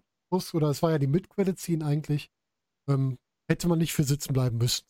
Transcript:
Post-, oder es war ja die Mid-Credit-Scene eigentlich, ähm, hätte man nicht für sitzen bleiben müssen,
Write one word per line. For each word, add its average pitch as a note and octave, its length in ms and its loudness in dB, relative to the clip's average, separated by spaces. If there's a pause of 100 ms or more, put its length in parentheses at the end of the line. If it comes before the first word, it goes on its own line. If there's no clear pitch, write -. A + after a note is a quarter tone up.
(300)
Post-, F3+ 240 -2
oder D3+ 140 2
es C#3+ 140 -2
war E3 80 4
ja D#3+ 80 2
die C#3 80 2
Mid-Credit-Scene E3+ 800 0
eigentlich, D3 440 -2 (600)
ähm, C3+ 280 0 (320)
hätte E3 180 -2
man E3 100 2
nicht E3 160 -2
für D#3+ 100 2
sitzen C#3 300 -2
bleiben B2+ 240 0
müssen, B2 320 -2